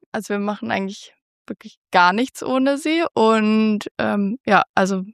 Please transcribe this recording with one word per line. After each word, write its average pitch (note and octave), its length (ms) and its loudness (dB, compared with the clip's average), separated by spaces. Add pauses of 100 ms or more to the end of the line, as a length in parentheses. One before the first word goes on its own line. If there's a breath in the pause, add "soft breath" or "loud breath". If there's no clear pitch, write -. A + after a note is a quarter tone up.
(140)
Also A3 200 -8
wir G3+ 60 -2
machen G#3 320 -6
eigentlich G3 420 -6 (340)
wirklich - 300 -16 (140)
gar F3+ 220 4
nichts A#3+ 280 -4
ohne C4 360 0
sie. D#4 260 -2 (100)
Und, A3 840 2
ähm, G#3 480 -2
ja, G3 180 4 (120)
also F#3+ 280 0 (100)